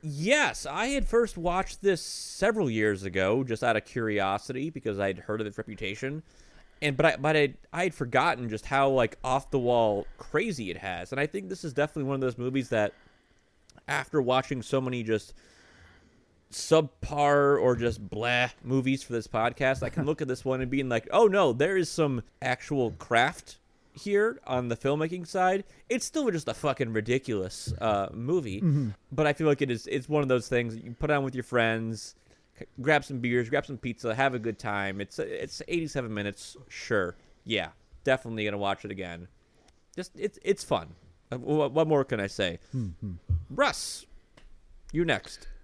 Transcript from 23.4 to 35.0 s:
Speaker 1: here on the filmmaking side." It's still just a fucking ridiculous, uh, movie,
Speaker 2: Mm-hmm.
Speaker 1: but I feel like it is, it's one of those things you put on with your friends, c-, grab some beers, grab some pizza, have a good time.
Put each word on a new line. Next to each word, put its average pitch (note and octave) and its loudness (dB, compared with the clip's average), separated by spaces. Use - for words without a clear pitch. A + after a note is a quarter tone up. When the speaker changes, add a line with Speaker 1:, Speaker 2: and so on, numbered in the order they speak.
Speaker 1:
here G3+ 0
on B2+ 0
the A#2 0
filmmaking D#3+ -2
side." F#3+ 2
It's A#3+ 0
still C#4+ 0
just E3 -2
a A#2 -2
fucking C3 -2
ridiculous, A2 -2
uh, G2+ 2
movie, A#2 -2
Speaker 2:
Mm-hmm. C#3+ 2
Speaker 1:
but D3+ 2
I D3 2
feel D#3 0
like D3 4
it C3+ 0
is, A#2 -4
it's B2+ -4
one D3 2
of C3+ 0
those B2 2
things A#2+ 0
you A#2+ -12
put D3+ -2
on C#3+ 2
with B2+ -4
your B2 -4
friends, A2+ 0
c-, - -16
grab D3 4
some C3+ -8
beers, A#2+ 0
grab C#3+ 0
some C3+ -10
pizza, A#2 -4
have C3 2
a B2 -2
good A2 -4
time. G2+ -4